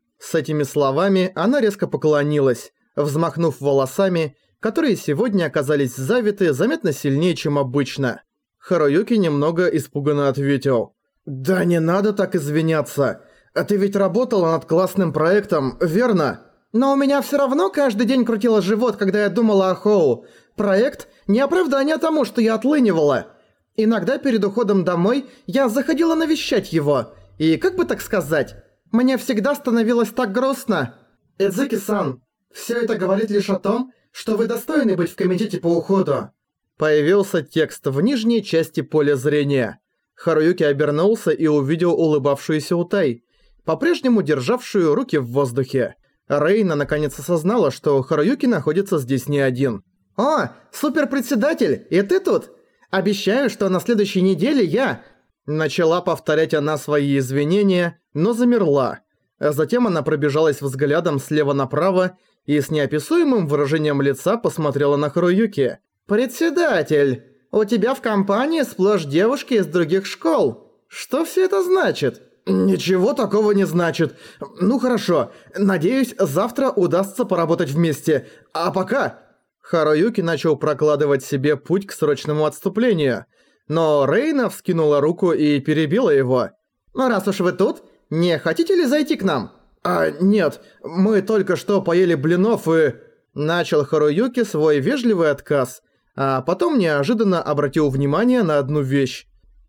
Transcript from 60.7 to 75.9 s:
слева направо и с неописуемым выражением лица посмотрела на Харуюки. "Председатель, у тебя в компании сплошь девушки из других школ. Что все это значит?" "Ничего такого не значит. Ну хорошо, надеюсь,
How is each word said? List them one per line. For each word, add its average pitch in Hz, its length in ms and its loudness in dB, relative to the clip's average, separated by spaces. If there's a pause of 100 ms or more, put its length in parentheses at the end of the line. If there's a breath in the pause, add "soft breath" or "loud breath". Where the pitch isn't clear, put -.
слева 147 320 0
направо 180 680 0 (260 soft breath)
и 147 160 0
с 135 100 -6
неописуемым 165 760 0
выражением 147 560 0
лица 139 340 0
посмотрела 143 600 0
на 147 140 -2
Харуюки. 175 680 0 (280)
"Председатель, 220 1160 0 (300)
у 214 120 2
тебя 226 300 0
в 262 60 -8
компании 220 640 0
сплошь 190 420 0
девушки 214 500 0
из 190 120 2
других 175 400 0
школ. 240 640 -2 (160)
Что - 360 -6
все 370 200 -2
это 381 180 0
значит?" 349 600 0 (260)
"Ничего 185 640 2
такого 214 380 0
не 202 140 2
значит. 165 500 0 (460 loud breath)
Ну 220 180 2
хорошо, 220 540 0 (240 loud breath)
надеюсь, 202 600 0